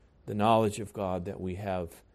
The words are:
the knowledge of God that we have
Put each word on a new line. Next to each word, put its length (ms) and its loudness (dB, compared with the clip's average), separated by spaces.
the 100 -6
knowledge 440 4
of 120 -10
God 340 -4
that 140 -10
we 160 -6
have 340 -4